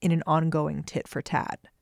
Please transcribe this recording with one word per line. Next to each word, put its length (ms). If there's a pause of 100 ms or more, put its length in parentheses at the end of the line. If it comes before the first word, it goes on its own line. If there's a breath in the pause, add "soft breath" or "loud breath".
in 100
an 140
ongoing 560
tit 260
for 140
tat. 380 (220)